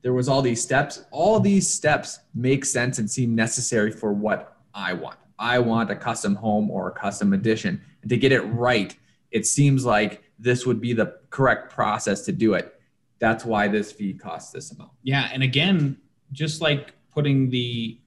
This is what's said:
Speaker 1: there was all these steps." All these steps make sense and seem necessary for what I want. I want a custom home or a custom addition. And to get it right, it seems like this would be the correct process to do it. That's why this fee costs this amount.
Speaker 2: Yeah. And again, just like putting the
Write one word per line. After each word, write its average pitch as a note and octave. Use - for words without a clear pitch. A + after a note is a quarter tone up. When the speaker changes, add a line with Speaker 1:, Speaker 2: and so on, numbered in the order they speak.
Speaker 1:
there B2+
was B2+
all C3+
these A#2
steps." C#3+
All G3+
these G3
steps -
make C3
sense B2+
and G#2
seem A#2
necessary A2+
for A2
what G2+
I F#2
want. D#2
I A#2+
want A2+
a G2+
custom G#2+
home G#2+
or F#2
a -
custom G2+
addition. G#2
And G#2+
to B2
get C3
it A#2+
right, A2+
it A2+
seems C#3
like G#2+
this B2
would A#2
be A#2+
the A2
correct B2
process G#2+
to G#2
do G#2+
it. -
That's A2+
why G#2+
this G#2
fee G2
costs -
this -
amount. -
Speaker 2:
Yeah. C3+
And C3+
again, C#3+
just D3+
like D3
putting C3+
the A#2+